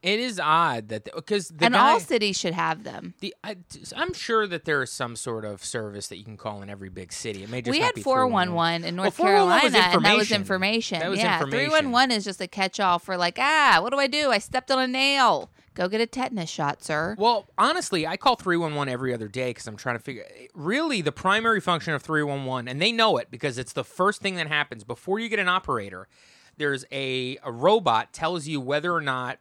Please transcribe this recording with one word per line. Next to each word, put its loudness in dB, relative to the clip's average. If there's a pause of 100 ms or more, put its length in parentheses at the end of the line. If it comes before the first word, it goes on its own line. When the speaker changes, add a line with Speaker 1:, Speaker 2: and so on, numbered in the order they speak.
Speaker 1:
It 0
is -4
odd 2
that, -6
th-, -12
'cause -2
the 0
Speaker 2:
And 4
Speaker 1:
guy 8
Speaker 2:
all 4
cities 0
should -2
have -2
them. -12
Speaker 1:
The, -10
I, -10 (380)
I'm -6
sure 0
that -6
there 2
is -6
some -6
sort -6
of -8
service -8
that -14
you -16
can -16
call -10
in -14
every -14
big -14
city. -8
It -12
may -6
just -4
Speaker 2:
We 0
Speaker 1:
not 2
Speaker 2:
had 0
Speaker 1:
be -8
three -2
one 2 (100)
one. 2
Speaker 2:
four -4
one -
one 0
in -6
North -2
Speaker 1:
Well, 4
four 6
one 6
one 6
was 2
Speaker 2:
Carolina, 6
and 4
that 6
was 2
Speaker 1:
information. 2
Speaker 2:
information. -2
Speaker 1:
That -2
was -2
Speaker 2:
Yeah, 0
Speaker 1:
information. 0
Speaker 2:
three - (160)
one -4
one 4
is 0
just -8
a -6
catch-all 0
for, -4
like, 0
"Ah, 6
what -2
do 0
I 2
do? 2
I 2
stepped -4
on 2
a 0
nail." 2 (240)
Go -2
get 0
a 2
tetanus -6
shot, -2
sir. -2
Speaker 1:
Well, 2 (140)
honestly, 2
I -4
call 4
three 0
one -2
one -2
every -2
other -6
day -4
'cause -14
I'm -12
trying -4
to -16
figure, -12 (300)
really, 0
the 0
primary 2
function -2
of -4
three 0
one -4
one, -4
and -4
they 4
know 4
it -4
because -4
it's -10
the -4
first -2
thing -4
that -4
happens. -4
Before -6
you -6
get -2
an 0
operator, -4 (500)
there's -2
a, -4
a -8
robot 4
tells -4
you -2
whether -2
or 0
not -4